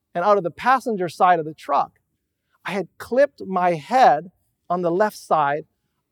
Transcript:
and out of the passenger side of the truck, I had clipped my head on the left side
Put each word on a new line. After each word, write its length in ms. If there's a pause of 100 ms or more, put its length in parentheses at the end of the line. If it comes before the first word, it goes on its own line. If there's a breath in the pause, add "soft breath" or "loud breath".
(160)
and 80
out 140
of 60
the 80
passenger 580
side 300
of 60
the 80
truck, 460 (680)
I 60
had 160 (100)
clipped 480
my 280
head 580 (380)
on 140
the 80
left 260
side 480 (460)